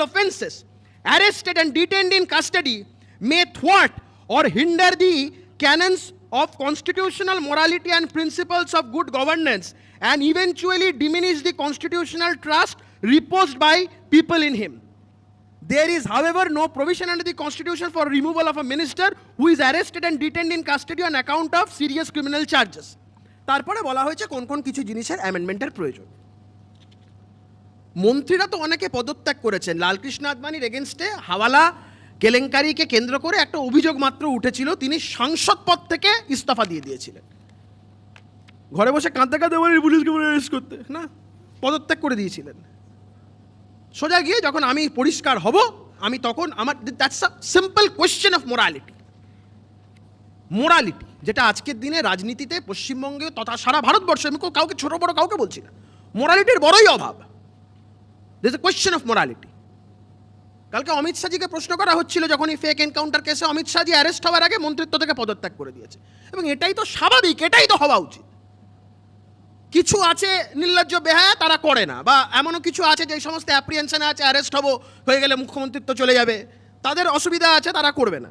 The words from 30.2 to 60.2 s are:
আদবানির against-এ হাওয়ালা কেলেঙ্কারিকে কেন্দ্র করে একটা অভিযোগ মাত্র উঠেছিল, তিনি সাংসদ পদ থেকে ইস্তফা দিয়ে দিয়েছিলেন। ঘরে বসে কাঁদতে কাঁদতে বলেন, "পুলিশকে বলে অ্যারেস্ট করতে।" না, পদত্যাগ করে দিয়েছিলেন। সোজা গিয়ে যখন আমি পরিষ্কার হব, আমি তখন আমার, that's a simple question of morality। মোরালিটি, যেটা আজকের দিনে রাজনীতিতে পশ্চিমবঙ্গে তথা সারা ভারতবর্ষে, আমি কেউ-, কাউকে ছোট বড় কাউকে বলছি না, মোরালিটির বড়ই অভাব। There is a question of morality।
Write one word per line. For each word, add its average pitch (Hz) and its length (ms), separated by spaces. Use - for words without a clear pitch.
আদবানির 285 380
against-এ 269 440
হাওয়ালা 233 360
কেলেঙ্কারিকে 269 640
কেন্দ্র 247 340
করে 349 180
একটা 339 200
অভিযোগ 285 400
মাত্র 269 300
উঠেছিল, 254 480
তিনি 277 240
সাংসদ 320 640
পদ 349 140
থেকে 339 180
ইস্তফা 247 360
দিয়ে 165 160
দিয়েছিলেন। 127 420
ঘরে 208 180
বসে 294 180
কাঁদতে 262 280
কাঁদতে 330 200
বলেন, 330 240
"পুলিশকে 311 300
বলে 311 140
অ্যারেস্ট 294 260
করতে।" - 260
না, 311 180
পদত্যাগ 302 380
করে 269 160
দিয়েছিলেন। 165 400
সোজা 349 280
গিয়ে 359 200
যখন 311 220
আমি 277 260
পরিষ্কার 254 500
হব, 208 160
আমি 240 200
তখন 254 320
আমার, 254 240
that's 277 400
a - 320
simple 381 400
question 370 400
of 254 100
morality। 202 460
মোরালিটি, 254 540
যেটা 233 240
আজকের 220 320
দিনে 294 220
রাজনীতিতে 233 680
পশ্চিমবঙ্গে 277 600
তথা 233 280
সারা 277 240
ভারতবর্ষে, 320 460
আমি 294 100
কেউ-, 349 140
কাউকে 320 240
ছোট 294 180
বড় 349 200
কাউকে 330 220
বলছি 226 260
না, - 80
মোরালিটির 370 440
বড়ই 359 280
অভাব। 190 340
There 247 140
is - 80
a 349 60
question 359 320
of 233 100
morality। 160 380